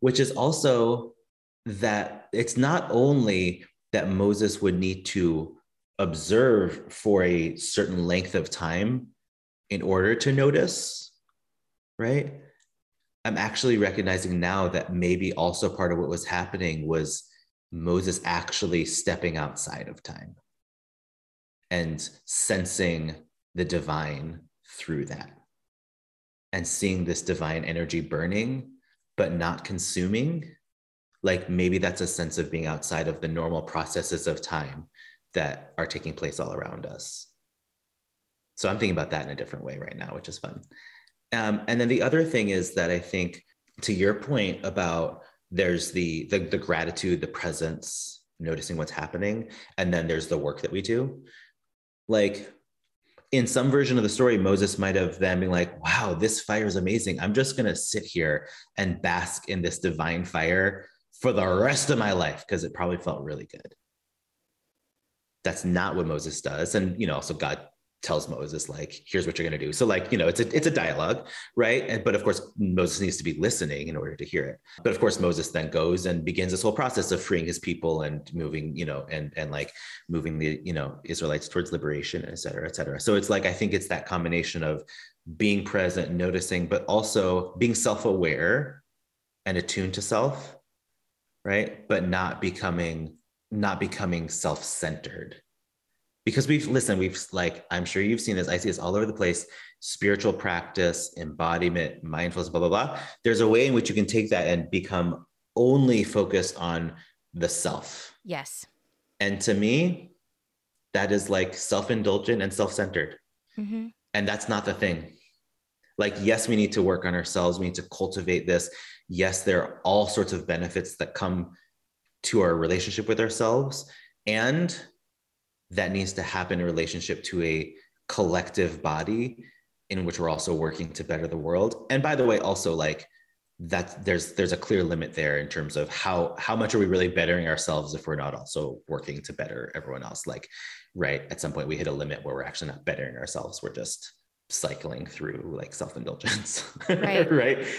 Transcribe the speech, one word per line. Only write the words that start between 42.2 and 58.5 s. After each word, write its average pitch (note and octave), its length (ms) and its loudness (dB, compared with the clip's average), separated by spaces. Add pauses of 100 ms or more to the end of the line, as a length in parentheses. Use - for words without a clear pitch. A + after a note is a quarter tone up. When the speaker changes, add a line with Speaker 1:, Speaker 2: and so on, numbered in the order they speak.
Speaker 1:
thing A#2 260 2
is F#2 240 0
that F2 160 2
I F2 80 2
think, F2 440 -4 (400)
to A2 100 0
your G2 220 4
point G#2 500 0
about E2+ 580 0 (280)
there's F2 420 0
the, E2 380 -2
the, G2+ 80 2
the F2 200 -2
gratitude, E2+ 640 -2
the - 60 -6
presence, - 960 -6 (160)
noticing E2 380 -6
what's D2+ 160 -4
happening, G2+ 560 -4 (280)
and F2+ 160 0
then E2 140 0
there's D#2+ 220 0
the D#2+ 100 0
work C#2+ 240 -4
that - 100 -4
we F#2+ 100 -4
do. A2+ 400 -2 (840)
Like, G#2+ 440 2 (800)
in B2 140 4
some C3 240 4
version C3 260 4
of A2+ 80 4
the G#2 40 4
story, A#2+ 300 6
Moses F#2+ 400 4
might F#2+ 160 2
have F#2 240 2
then F#2 220 4
been F#2 100 2
like, F2 340 0
"Wow, G2+ 300 0
this G#2+ 260 2
fire G#2+ 260 0
is F#2 100 0
amazing. F#2 420 0
I'm G2 160 0
just C3+ 220 2
gonna A2 180 2
sit - 300 -4
here D#2 440 0 (280)